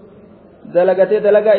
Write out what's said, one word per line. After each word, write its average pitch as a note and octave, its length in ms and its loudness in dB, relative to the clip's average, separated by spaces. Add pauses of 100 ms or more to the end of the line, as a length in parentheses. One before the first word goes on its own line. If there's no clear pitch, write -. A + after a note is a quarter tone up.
(760)
Dalagatee F#3 480 0
dalagaa G#3 360 2